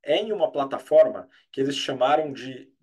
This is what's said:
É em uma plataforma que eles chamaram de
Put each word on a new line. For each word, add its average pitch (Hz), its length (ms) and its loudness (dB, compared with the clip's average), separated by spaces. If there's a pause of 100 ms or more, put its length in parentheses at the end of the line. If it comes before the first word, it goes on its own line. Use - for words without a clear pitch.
É 143 160 0
em 220 160 -4
uma - 180 -2
plataforma 139 760 2 (200)
que - 120 -6
eles 139 160 -2
chamaram 143 560 0
de 131 360 -16 (140)